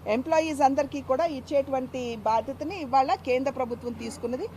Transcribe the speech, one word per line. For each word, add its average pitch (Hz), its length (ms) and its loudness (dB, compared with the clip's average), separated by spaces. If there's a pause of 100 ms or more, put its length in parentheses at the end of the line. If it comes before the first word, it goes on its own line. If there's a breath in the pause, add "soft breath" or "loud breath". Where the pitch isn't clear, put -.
ఎంప్లాయీస్ 302 540 2
అందరికీ 277 400 4
కూడా 262 240 2
ఇచ్చేటువంటి 262 880 -2
బాధ్యతని 254 680 -2
ఇవాళ 269 320 4
కేంద్ర 269 380 0
ప్రభుత్వం 240 420 -4
తీసుకున్నది. 233 640 -6